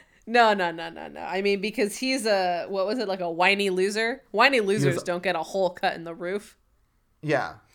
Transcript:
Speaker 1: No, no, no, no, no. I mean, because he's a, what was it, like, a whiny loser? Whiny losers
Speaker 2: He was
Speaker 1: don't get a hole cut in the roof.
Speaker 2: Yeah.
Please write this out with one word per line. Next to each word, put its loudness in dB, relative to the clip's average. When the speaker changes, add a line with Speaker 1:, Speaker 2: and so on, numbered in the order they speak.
Speaker 1:
No, 6
no, 0
no, -10
no, -14
no. -14
I -4
mean, 0
because -2
he's -2
a, 2
what -2
was -2
it, -4
like, -4
a -4
whiny 2
loser? -2
Whiny 4
losers 2
Speaker 2:
He 4
was -4
Speaker 1:
don't -4
get 0
a -2
hole 0
cut -2
in -10
the -12
roof. -8
Speaker 2:
Yeah. -2